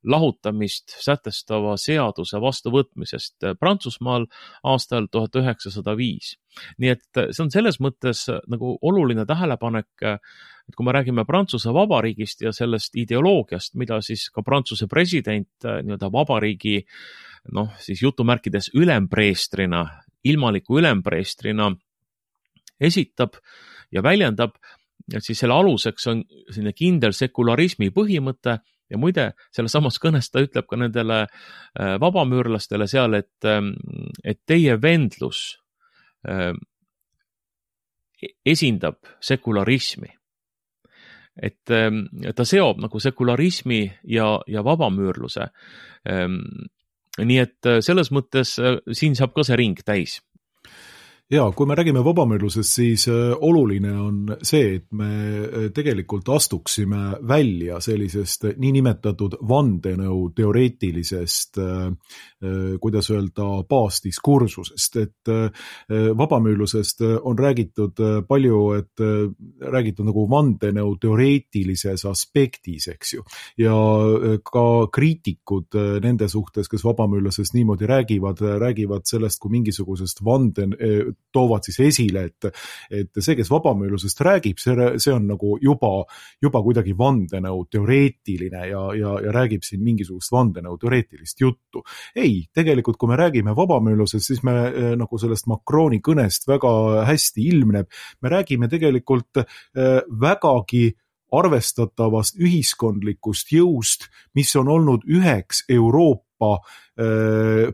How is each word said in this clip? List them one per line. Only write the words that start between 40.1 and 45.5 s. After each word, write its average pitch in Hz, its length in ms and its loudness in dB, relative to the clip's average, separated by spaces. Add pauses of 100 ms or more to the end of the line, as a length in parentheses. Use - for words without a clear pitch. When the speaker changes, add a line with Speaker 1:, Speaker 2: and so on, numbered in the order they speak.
Speaker 1:
Et, - 320 -10
ähm, 110 320 2 (320)
ta 120 80 0
seob 165 400 2
nagu 107 160 -8
sekularismi 127 840 0 (260)
ja, 110 220 2 (140)
ja 104 200 -4
vabamüürluse. 98 800 -2 (640)